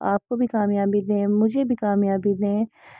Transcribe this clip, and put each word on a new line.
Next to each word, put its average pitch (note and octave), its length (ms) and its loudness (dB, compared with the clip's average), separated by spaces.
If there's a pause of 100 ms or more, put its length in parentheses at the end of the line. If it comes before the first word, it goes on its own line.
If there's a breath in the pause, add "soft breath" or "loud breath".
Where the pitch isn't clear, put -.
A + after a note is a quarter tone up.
आपको G3+ 320 -2
भी A#3+ 120 0
कामयाबी G3+ 560 0
दें, G3+ 260 0
मुझे A3 360 2
भी A#3+ 100 -2
कामयाबी G3+ 600 0
दें, G3+ 300 -2 (340 soft breath)